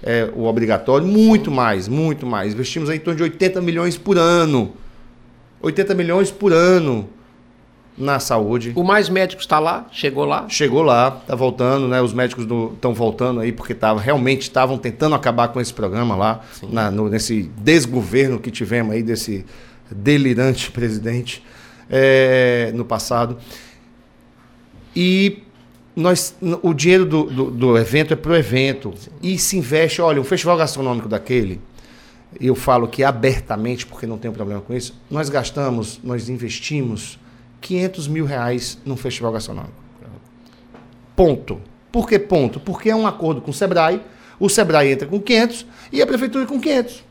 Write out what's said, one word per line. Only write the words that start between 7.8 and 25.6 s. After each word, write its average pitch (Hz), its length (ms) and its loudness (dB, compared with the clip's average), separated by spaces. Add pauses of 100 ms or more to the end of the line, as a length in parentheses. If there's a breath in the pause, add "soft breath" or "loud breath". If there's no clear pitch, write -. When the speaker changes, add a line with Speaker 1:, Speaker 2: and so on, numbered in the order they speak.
Speaker 1:
na 135 240 0
saúde." 117 560 -2
Speaker 2:
O 175 80 0
Mais 196 240 4
Médicos 185 380 -2
tá 151 140 2
lá? 165 320 -2
Chegou 139 340 -2
lá? 147 240 -2
Speaker 1:
Chegou 143 320 2
lá, 127 300 4
tá 131 240 -6
voltando, 127 520 0
né? 127 140 2
Os 120 100 0
médicos 123 340 -2
do, 113 240 -4 (120)
tão 123 100 0
voltando 117 480 -2
aí, 117 120 -2
porque 117 240 -8
tava, 110 260 0
realmente 131 480 0
tavam 131 300 2
tentando 135 340 0
acabar 120 360 0
com 127 120 -4
esse 113 120 -6
programa 107 420 -2
lá, 110 260 0 (180 loud breath)
Speaker 2:
Sim. 98 120 -14
Speaker 1:
na, 113 180 0
no, 104 180 -2
nesse 107 360 -2 (140)
desgoverno 123 800 2
que 117 100 -8
tivemos 110 460 -2
aí 117 80 -2
desse 110 420 -4 (460 loud breath)
delirante 127 800 2
presidente, 117 720 -4 (440 loud breath)
é, 127 840 4
no 117 100 -4
passado. 117 540 -2 (1600 loud breath)
E 190 480 2 (520)